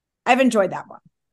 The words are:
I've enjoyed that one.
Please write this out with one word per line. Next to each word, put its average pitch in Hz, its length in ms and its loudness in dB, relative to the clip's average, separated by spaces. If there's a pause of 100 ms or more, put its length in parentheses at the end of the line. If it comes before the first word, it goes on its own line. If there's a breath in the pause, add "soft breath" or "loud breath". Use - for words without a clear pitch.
(260)
I've 247 140 2
enjoyed 208 320 0
that 147 160 -14
one. - 120 -20 (320)